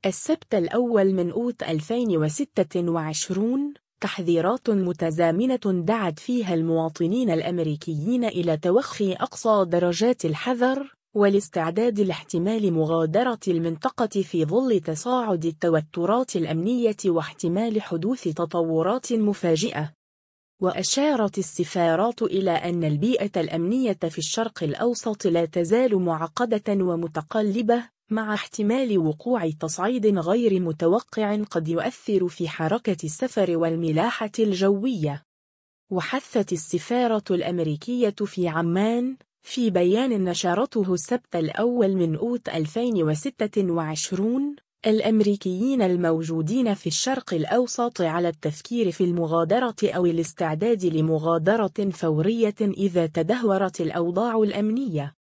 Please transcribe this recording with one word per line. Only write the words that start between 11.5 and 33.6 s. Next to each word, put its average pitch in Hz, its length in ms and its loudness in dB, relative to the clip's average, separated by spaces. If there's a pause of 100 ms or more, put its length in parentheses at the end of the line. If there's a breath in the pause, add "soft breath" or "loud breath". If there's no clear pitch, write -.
لاحتمال 190 760 0
مغادرة 165 760 2
المنطقة 170 760 -2
في 165 240 0
ظل 220 340 2
تصاعد 180 680 -2
التوترات 170 920 0
الأمنية 208 680 0
واحتمال 185 760 0
حدوث 185 460 -4
تطورات 170 880 -2
مفاجئة. 180 800 0 (680)
وأشارت 220 760 0
السفارات 180 840 0
إلى 190 300 0
أن 170 320 0
البيئة 175 580 0
الأمنية 190 560 0 (120)
في 156 80 -10
الشرق 214 460 -4
الأوسط 214 600 -2
لا 170 200 2
تزال 196 540 2
معقدة 196 840 -2
ومتقلبة، 202 1000 0 (280)
مع 214 220 -2
احتمال 214 640 0
وقوع 165 520 0
تصعيد 196 680 0
غير 190 420 2
متوقع 202 840 0
قد 165 240 -4
يؤثر 180 600 -2
في 170 200 -6
حركة 170 560 -2
السفر 180 540 0
والملاحة 165 840 0